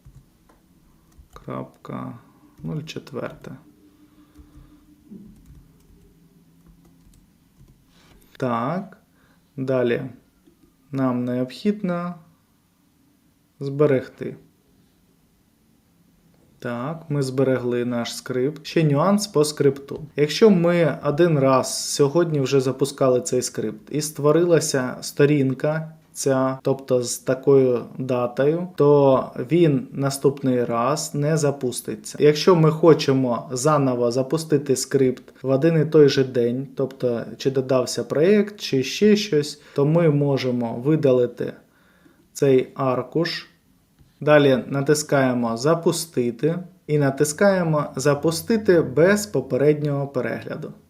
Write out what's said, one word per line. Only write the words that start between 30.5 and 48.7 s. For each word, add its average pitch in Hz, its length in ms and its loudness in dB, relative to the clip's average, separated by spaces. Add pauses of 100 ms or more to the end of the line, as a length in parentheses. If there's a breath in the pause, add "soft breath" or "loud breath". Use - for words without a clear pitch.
раз 117 520 -2
не 147 220 0
запуститься. 135 840 -6
Якщо 151 340 6
ми 160 160 6
хочемо 135 800 4
заново 127 600 0
запустити 135 640 0
скрипт 131 480 0 (180)
в 131 80 -4
один 151 320 2
і 143 40 0
той 151 240 6
же 135 140 2
день, 123 520 -2
тобто 123 460 -4 (160)
чи 139 140 -2
додався 127 520 -2
проєкт, 196 560 0
чи 135 240 -2
ще 208 320 2
щось, 151 460 -2 (140 loud breath)
то 143 100 2
ми 160 240 2
можемо 127 760 -2
видалити 131 680 0 (800 soft breath)
цей 131 420 2
аркуш. 131 720 -4 (760)
Далі 139 460 4
натискаємо 135 880 0
"Запустити" 151 1000 -2 (320)
і 151 100 0
натискаємо 151 880 0 (100)
"Запустити 160 840 0